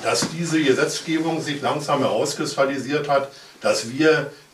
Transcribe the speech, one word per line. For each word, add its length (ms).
dass 280
diese 320
Gesetzgebung 800
sich 180
langsam 400
herauskristallisiert 1080
hat, 220
dass 300
wir 400